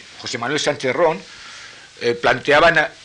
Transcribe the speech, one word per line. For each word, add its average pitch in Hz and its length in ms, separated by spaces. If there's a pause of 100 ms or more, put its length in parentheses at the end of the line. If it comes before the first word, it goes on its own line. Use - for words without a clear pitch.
(200)
José - 180
Manuel 135 220
Sánchez 135 340
Ron, 170 260 (800)
eh, 120 140
planteaban 147 760 (160)